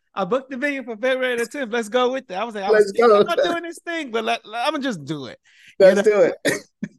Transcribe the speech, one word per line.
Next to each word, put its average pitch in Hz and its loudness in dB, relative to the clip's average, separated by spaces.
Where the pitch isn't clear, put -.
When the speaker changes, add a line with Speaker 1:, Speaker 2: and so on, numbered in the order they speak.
Speaker 1:
"I 190 -2
booked 262 -4
the 269 -10
venue 277 -4
for 233 -12
February 254 -2
the 233 -2
tenth. 254 -10
Let's 233 -4
go 247 0
with 262 -8
it." 185 -10
I 190 -4
was 226 -10
like, 202 -8
"I 196 0
was 214 4
Speaker 2:
Let's 202 -10
Speaker 1:
thinking 226 4
Speaker 2:
go. 208 8
Speaker 1:
about - 2
doing 339 -2
this 339 -12
thing, 320 -8
but 226 -4
let, 226 -4
let, 233 -6
I'ma 311 -2
just 226 -6
do 143 -8
it." - -16
You 196 8
Speaker 2:
Let's 196 6
Speaker 1:
know? 214 4
Speaker 2:
do 202 4
it. 147 0
<laughs> - -